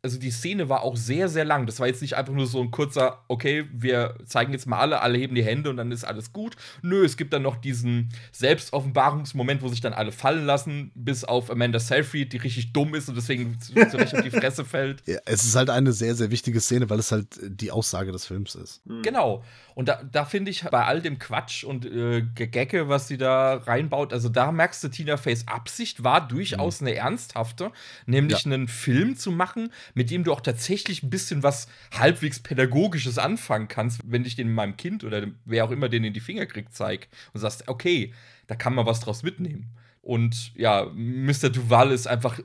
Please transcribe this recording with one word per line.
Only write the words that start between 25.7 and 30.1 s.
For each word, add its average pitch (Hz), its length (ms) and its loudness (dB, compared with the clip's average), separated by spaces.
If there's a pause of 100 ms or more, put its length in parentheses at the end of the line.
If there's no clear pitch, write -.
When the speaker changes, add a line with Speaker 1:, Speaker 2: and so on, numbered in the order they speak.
Speaker 1:
war 139 240 6
durchaus 143 540 -2
Speaker 2:
Mhm. 139 60 -2
Speaker 1:
eine 117 100 0
ernsthafte, 135 720 -4 (340)
nämlich 139 400 2
Speaker 2:
Ja. 143 60 0
Speaker 1:
einen 131 160 0
Film 143 500 2
zu - 140 -4
machen, 185 380 -2 (240)
mit 127 180 0